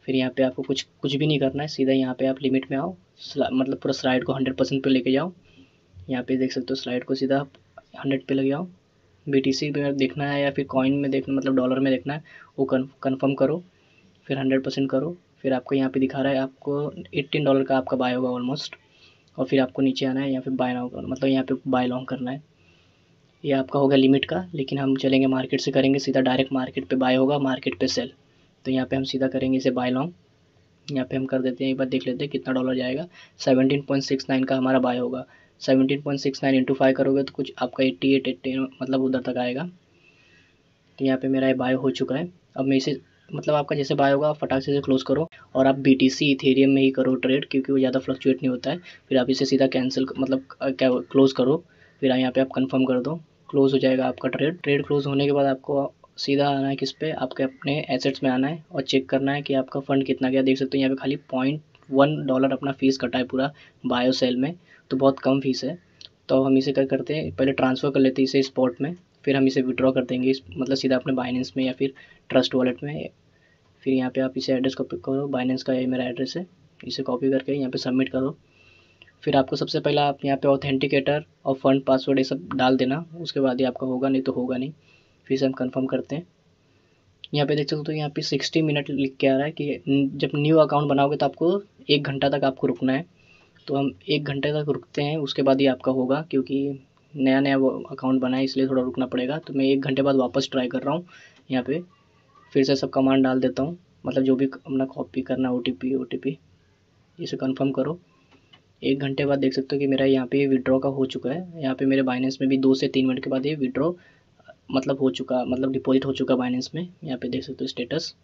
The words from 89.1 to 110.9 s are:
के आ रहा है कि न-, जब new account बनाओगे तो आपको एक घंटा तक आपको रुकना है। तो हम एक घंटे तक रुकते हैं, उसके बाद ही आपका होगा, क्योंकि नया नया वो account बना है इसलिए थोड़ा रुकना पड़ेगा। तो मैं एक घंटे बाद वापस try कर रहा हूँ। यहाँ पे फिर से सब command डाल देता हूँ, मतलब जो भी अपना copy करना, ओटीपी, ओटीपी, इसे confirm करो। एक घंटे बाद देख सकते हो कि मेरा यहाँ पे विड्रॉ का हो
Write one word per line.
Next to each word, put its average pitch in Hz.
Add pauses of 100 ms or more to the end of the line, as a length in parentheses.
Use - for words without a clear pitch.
के 139
आ 135
रहा 143
है 156
कि 143
न-, 139
जब 143
new 151
account 147
बनाओगे 143
तो 143
आपको 170 (300)
एक 143
घंटा 139
तक 139
आपको 135
रुकना 131
है। 147 (600)
तो 143
हम 139 (160)
एक 151
घंटे 143
तक 151
रुकते 139
हैं, 147
उसके 139
बाद 135
ही 139
आपका 131
होगा, 131 (100)
क्योंकि 135 (340)
नया 135
नया 139
वो 135 (220)
account 131
बना 127
है 135
इसलिए 135
थोड़ा 131
रुकना 127
पड़ेगा। 131
तो -
मैं 135
एक 135
घंटे 135
बाद 139
वापस 131
try 127
कर 127
रहा 139
हूँ। 175 (440)
यहाँ 127
पे 143 (720)
फिर 135
से 139
सब 135
command 135
डाल 131
देता 127
हूँ, 175 (280)
मतलब 131
जो 131
भी 135
अपना 135
copy 135
करना, 131
ओटीपी, 127
ओटीपी, 131 (800)
इसे 139
confirm 135
करो। 143 (840)
एक 135
घंटे 139
बाद 139
देख 135
सकते 135
हो 139
कि 143
मेरा 135
यहाँ 135
पे 139
विड्रॉ 131
का 135
हो 135